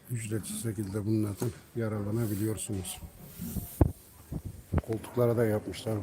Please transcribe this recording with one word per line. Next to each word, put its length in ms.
ücretsiz 520
şekilde 420
bunlardan 440
yararlanabiliyorsunuz. 1200
Koltuklara 500
da 80
yapmışlar, 580